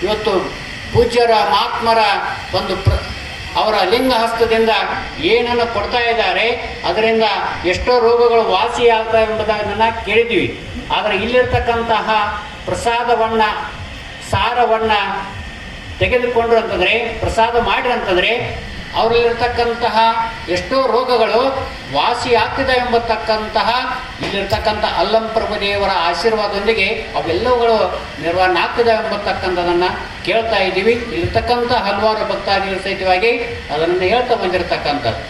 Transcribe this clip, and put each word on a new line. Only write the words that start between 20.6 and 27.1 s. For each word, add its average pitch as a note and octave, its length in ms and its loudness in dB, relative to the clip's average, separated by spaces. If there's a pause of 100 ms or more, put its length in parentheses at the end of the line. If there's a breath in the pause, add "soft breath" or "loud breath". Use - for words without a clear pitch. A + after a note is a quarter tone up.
ರೋಗಗಳು A#3 800 2 (260)
ವಾಸಿ A#3+ 420 0
ಆಗ್ತಿದೆ C4 360 0
ಎಂಬತಕ್ಕಂತಹ A3+ 1300 0 (260)
ಇಲ್ಲಿರ್ತಕ್ಕಂಥ G#3 580 -2
ಅಲ್ಲಂ G#3+ 500 0
ಪ್ರಭು G#3 280 -2
ದೇವರ G3+ 340 0
ಆಶೀರ್ವಾದದೊಂದಿಗೆ G3+ 920 0 (300)